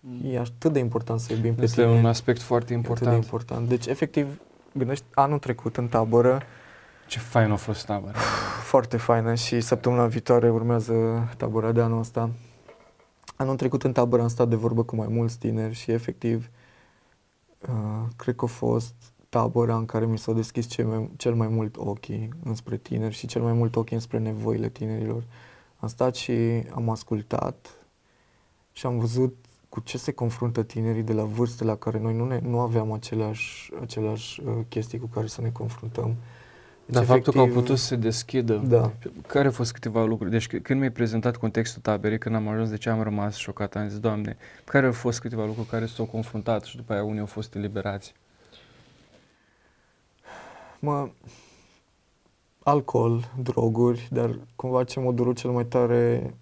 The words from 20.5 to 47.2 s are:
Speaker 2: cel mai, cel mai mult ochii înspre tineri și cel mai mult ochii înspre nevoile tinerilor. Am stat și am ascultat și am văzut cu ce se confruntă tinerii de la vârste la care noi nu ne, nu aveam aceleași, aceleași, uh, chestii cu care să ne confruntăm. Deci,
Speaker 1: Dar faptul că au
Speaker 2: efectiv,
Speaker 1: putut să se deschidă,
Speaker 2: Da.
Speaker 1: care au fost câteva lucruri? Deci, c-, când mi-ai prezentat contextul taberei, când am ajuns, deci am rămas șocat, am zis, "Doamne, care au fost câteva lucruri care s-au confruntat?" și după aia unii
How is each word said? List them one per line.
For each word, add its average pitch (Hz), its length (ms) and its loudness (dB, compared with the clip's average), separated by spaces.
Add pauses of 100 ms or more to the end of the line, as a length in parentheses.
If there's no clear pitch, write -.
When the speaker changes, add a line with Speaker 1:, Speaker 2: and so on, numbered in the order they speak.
Speaker 2:
cel 120 180 -2
mai, 110 300 -2
cel 120 180 0
mai 113 140 2
mult 110 300 -2
ochii 107 500 -6 (160)
înspre 117 320 -6
tineri 113 380 -4
și - 120 -12
cel - 160 -2
mai 117 100 2
mult 117 240 2
ochii 113 200 -2
înspre 117 220 -4
nevoile 110 500 -2
tinerilor. 110 540 -6 (540)
Am - 120 -6
stat 127 260 0
și 117 480 0 (120)
am 117 160 -2
ascultat - 800 -4 (1000)
și - 140 -8
am 123 120 0
văzut 123 360 2 (340)
cu - 120 -8
ce - 180 -10
se - 140 -6
confruntă 117 500 -2
tinerii 113 400 -2
de 113 100 -2
la 107 120 2
vârste 117 400 -2
la 110 120 0
care 113 240 -4
noi 113 140 -2
nu 117 120 -2
ne, 127 160 -2
nu 120 180 -2
aveam 113 320 0
aceleași, 110 800 -6 (100)
aceleași, 110 600 -6
uh, 127 120 -4 (160)
chestii 113 300 -6
cu 123 80 -8
care 110 200 -4
să - 140 -10
ne 117 100 -2
confruntăm. 117 640 -6 (720)
Deci, - 100 -6
Speaker 1:
Dar 120 100 6
faptul 127 280 6
că 135 60 4
au 131 60 10
Speaker 2:
efectiv, 123 180 4
Speaker 1:
putut 131 160 2
să 123 60 -2
se 127 120 -2
deschidă, 113 600 0
Speaker 2:
Da. 117 360 4 (340)
Speaker 1:
care 143 200 4
au 131 60 4
fost 117 200 -2
câteva 113 320 0
lucruri? 110 260 0
Deci, 113 160 2
c-, - 160 -4
când 135 160 0
mi-ai 135 120 2
prezentat 117 460 0
contextul - 460 -2
taberei, 107 360 0
când 113 160 -4
am 107 140 -2
ajuns, 110 220 -2
deci 107 160 -6
am 113 160 0
rămas 104 340 -2
șocat, 101 400 -6
am 104 120 -4
zis, 104 100 -8
"Doamne, 107 380 -2 (280)
care 135 220 4
au 123 60 4
fost 117 280 -2
câteva 113 240 -6
lucruri 113 240 -4
care 113 180 -4
s-au 113 180 -6
confruntat?" 113 600 -4
și - 120 -18
după 117 160 -8
aia 101 120 0
unii 107 160 -4